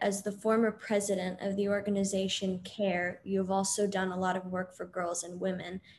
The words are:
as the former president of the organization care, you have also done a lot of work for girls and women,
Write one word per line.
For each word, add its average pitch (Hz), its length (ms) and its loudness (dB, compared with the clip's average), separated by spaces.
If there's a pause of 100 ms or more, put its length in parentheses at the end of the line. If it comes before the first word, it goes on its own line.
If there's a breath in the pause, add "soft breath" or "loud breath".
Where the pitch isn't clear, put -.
as 196 220 0
the 214 80 -4
former 220 400 4
president 196 720 0
of 196 160 -2
the 202 120 2
organization 196 920 0
care, 180 640 -2
you 196 160 0
have 185 100 0
also 196 380 2
done 190 240 0
a 180 40 -4
lot 185 200 2
of 185 100 -6
work 185 300 -4
for 180 100 -8
girls 175 380 -4
and 180 160 -8
women, 185 400 -4 (180 loud breath)